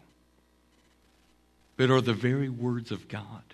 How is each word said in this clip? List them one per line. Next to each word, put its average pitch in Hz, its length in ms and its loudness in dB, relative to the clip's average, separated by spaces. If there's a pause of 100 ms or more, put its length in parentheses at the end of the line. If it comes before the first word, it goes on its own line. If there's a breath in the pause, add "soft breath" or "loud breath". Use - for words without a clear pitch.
(1800)
but 131 140 4
are 131 100 6
the 123 120 0
very 127 360 0
words 120 440 -4
of 98 160 -10
God 104 340 -12 (120)